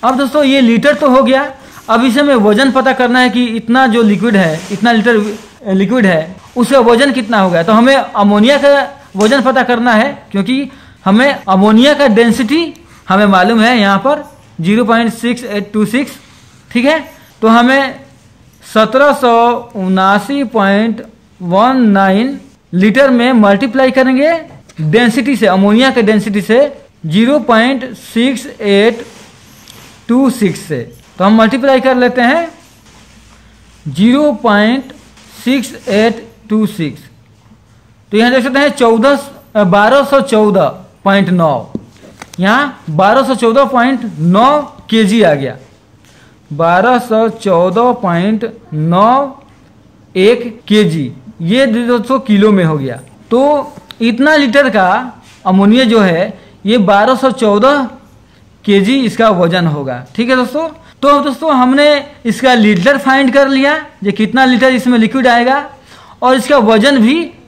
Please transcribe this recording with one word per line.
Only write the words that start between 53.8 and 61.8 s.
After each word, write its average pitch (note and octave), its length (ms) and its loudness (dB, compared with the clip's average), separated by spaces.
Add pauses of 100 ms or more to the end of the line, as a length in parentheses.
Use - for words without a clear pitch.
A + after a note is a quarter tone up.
इतना B3 340 0
लीटर C#4 340 2
का F#3+ 200 0 (540)
अमोनिया G3+ 420 2
जो A3 140 2
है F#3+ 320 0 (320)
ये A3 160 0
बारह G#3 360 2
सौ B3+ 160 0
चौदह A#3 500 0 (840)
केजी G3+ 360 2
इसका A3+ 320 0
वजन F3 340 0
होगा, C3+ 380 -6 (120)
ठीक A#3 120 -4
है C4 80 2
दोस्तों। C4 320 -4 (340)
तो C#4+ 180 4
दोस्तों D4 320 -4
हमने C4+ 340 2 (400)